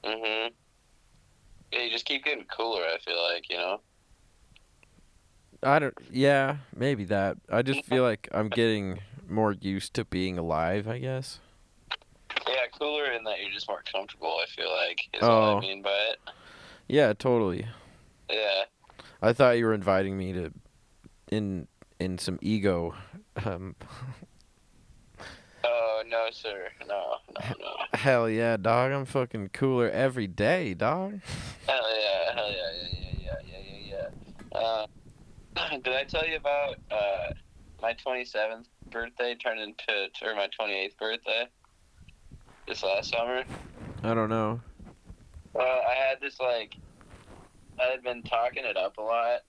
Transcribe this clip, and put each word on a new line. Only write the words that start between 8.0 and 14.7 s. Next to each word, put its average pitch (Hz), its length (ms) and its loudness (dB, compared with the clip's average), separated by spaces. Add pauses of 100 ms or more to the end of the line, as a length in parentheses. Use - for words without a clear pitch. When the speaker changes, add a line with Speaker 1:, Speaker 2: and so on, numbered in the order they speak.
Speaker 2:
like 113 280 0
I'm 107 180 0
getting 107 500 2 (280)
more 107 260 4
used 95 420 -4
to 117 100 0
being 92 320 0
alive, 85 500 0
I 117 120 -4
guess. 131 400 -6 (1080)
Speaker 1:
Yeah, 127 200 0 (100)
cooler 147 340 0
in 113 120 -4
that 101 180 -4
you're 98 100 -6
just 101 160 -8
more 98 140 -4 (100)
comfortable, 80 500 -4
I 87 60 0
feel - 240 -4